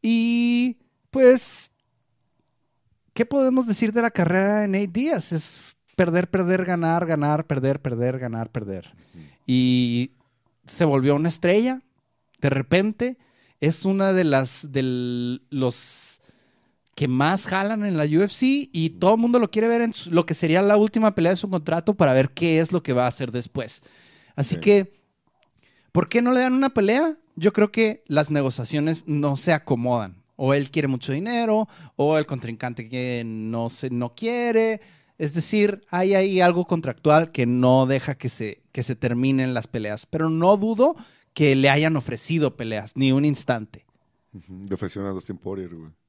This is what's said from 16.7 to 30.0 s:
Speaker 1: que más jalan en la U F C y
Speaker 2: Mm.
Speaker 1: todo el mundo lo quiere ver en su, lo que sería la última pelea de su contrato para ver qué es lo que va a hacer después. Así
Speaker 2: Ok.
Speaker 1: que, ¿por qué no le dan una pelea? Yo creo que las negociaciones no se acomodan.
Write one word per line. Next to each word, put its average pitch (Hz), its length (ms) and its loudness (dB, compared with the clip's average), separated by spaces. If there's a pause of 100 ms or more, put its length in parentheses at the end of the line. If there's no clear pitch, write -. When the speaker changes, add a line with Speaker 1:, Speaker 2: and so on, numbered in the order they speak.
Speaker 1:
que 143 140 -2
más 147 380 0
jalan 208 380 -4
en 190 120 -2
la 151 80 0
U 151 180 2
F 202 120 -2
C 269 380 0
y 160 220 -2
Speaker 2:
Mm. 175 40 -20
Speaker 1:
todo 185 160 4
el 226 60 0
mundo 240 180 2
lo 220 120 0
quiere 220 180 0
ver 233 140 2
en 226 100 -2
su, - 180 -12
lo 165 160 2
que 160 80 -4
sería 170 280 2
la 208 140 4
última 214 380 2
pelea 170 160 2
de 190 60 0
su 196 140 -8
contrato 165 440 -2
para 147 180 4
ver 135 180 4
qué 160 300 0
es 160 120 0
lo 175 100 -2
que 139 100 -4
va 123 120 2
a 123 40 2
hacer 120 240 -6
después. 120 500 -10 (540)
Así 143 200 -2
Speaker 2:
Ok. 160 60 -8
Speaker 1:
que, 202 380 2 (920)
¿por 175 160 0
qué 240 140 0
no 247 100 2
le 254 80 2
dan 254 140 0
una 269 160 0
pelea? 262 480 0 (180)
Yo 175 160 2
creo 208 200 2
que 220 340 0
las 151 240 0
negociaciones 147 800 -2
no 147 280 0
se 170 160 0
acomodan. 117 680 -2 (140)